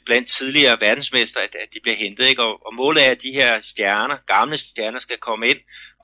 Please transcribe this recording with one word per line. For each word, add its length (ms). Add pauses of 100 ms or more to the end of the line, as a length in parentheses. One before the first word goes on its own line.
blandt 220
tidligere 520
verdensmestre, 640
at, 120
at 180
de 100
bliver 120
hentet, 300
ikke? 180
Og, 220
og 100
målet 320
er, 40
at 100
de 100
her 300
stjerner, 560 (100)
gamle 300
stjerner, 420
skal 180
komme 300
ind, 120 (440)